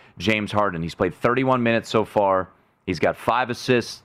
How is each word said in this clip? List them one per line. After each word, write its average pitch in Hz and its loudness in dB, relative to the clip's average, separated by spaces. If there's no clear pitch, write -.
James 104 0
Harden. 101 0
He's 82 -8
played 90 0
thirty-one 127 0
minutes 117 0
so 110 2
far. 95 0
He's 90 -4
got 85 0
five 120 -2
assists, 120 -2